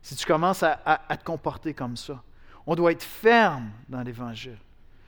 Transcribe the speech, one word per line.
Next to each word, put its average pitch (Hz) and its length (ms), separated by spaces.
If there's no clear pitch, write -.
si - 140
tu - 100
commences 180 380
à, 160 200
à, 151 240
à - 80
te - 80
comporter 156 520
comme 123 200
ça. 131 280
On 156 80
doit 170 180
être 165 120
ferme 185 680
dans 127 140
l'Évangile. 120 560